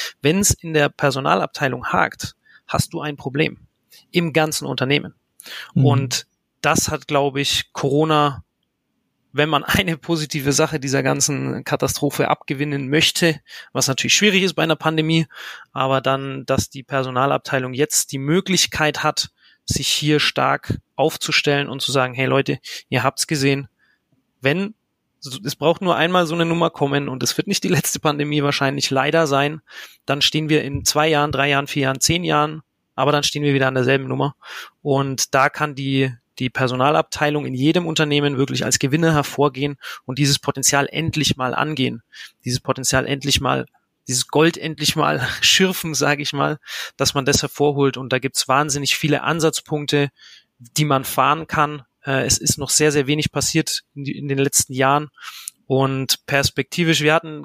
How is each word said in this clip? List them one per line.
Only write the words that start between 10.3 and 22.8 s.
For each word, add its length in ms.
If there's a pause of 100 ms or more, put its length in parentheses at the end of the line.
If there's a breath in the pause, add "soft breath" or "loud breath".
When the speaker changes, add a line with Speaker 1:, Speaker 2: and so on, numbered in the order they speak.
Speaker 1:
Sache 260
dieser 240
ganzen 640
Katastrophe 640
abgewinnen 600
möchte, 520 (320 loud breath)
was 160
natürlich 260
schwierig 280
ist 120
bei 80
einer 140
Pandemie, 500 (460 loud breath)
aber 280
dann, 460
dass 220
die 140
Personalabteilung 880
jetzt 400
die 60
Möglichkeit 840
hat, 280 (340 soft breath)
sich 240
hier 320
stark 580 (180)
aufzustellen 720
und 120
zu 120
sagen, 220
"Hey 120
Leute, 320 (300 loud breath)